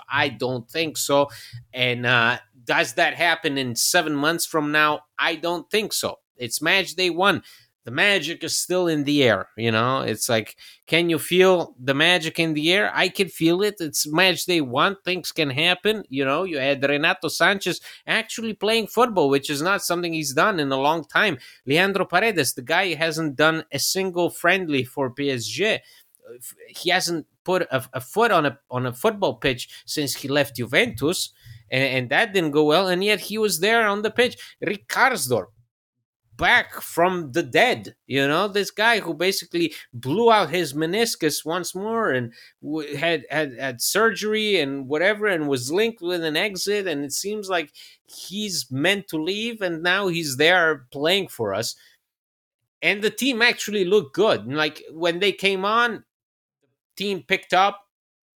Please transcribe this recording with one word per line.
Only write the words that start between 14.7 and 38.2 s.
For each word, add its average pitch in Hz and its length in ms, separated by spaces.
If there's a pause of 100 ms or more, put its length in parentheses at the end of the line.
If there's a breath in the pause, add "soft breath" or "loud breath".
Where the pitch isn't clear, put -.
Things 180 260
can 151 200
happen, 180 580
you 135 160
know? 147 200
You 165 120
had 135 260
Renato 147 440
Sanchez 180 540 (260 loud breath)
actually 220 460
playing 214 340
football, 202 420
which 139 220
is 139 100
not 185 220
something 175 300
he's 151 200
done 180 260
in 139 120
a 135 100
long 151 240
time. 180 320 (300 loud breath)
Leandro 185 380
Paredes, 180 500
the 131 80
guy 165 320
hasn't 156 400
done 156 360
a 143 60
single 175 540
friendly 170 520
for 127 280
P 143 180
S 123 160
G. 147 320 (880 soft breath)
He 147 220
hasn't 175 380 (160)
put 180 180
a, 131 320
a 127 80
foot 220 300
on 160 160
a, 131 100 (140)
on 127 160
a 120 60
football 202 420
pitch - 500
since 143 300
he - 120
left 143 280
Juventus, 139 800 (360 soft breath)
and, 131 140
and 127 260
that 190 240
didn't 170 160
go 147 140
well, 160 240
and 180 160
yet 208 160
he 202 180
was 208 220
there 220 280
on 202 140
the 214 80
pitch. 240 300 (200 loud breath)
Rick 202 280
Karsdorp, 143 640 (880)
back 208 440
from 170 500
the 160 100
dead, 135 540 (120)
you 135 200